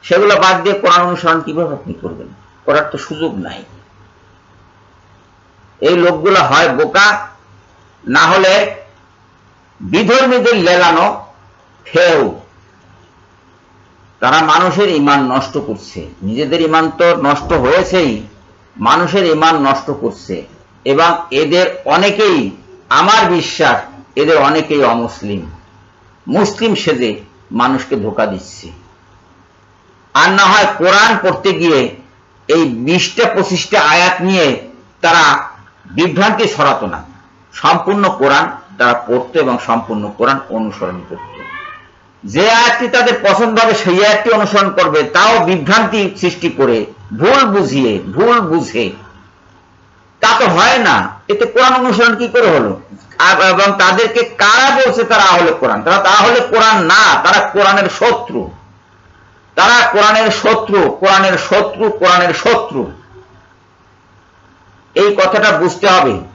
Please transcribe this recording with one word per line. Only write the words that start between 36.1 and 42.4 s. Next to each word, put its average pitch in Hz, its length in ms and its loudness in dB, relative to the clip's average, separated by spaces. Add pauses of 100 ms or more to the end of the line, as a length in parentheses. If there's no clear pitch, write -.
ছড়াতো - 380 -2
না, - 160 -10 (500)
সম্পূর্ণ 196 680 0
কোরআন 139 320 2 (280)
তারা 120 140 2
পড়তো 123 480 -2
এবং 123 260 0
সম্পূর্ণ 110 520 -4
কোরআন 127 200 0 (100)
অনুসরণ 101 600 -8
করত। - 240 -16 (920)
যে 180 260 0